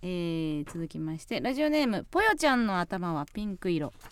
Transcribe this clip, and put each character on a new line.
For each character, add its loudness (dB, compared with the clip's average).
え -8
ー、 -2
続 -6
き -10
ま -4
し -14
て、 -4
ラ 0
ジ 0
オ 4
ネ 4
ー 2
ム、 0
ぽ 2
よ 6
ち 0
ゃ 6
ん 4
の 2
頭 -2
は -2
ピ -6
ン -4
ク -4
色。 0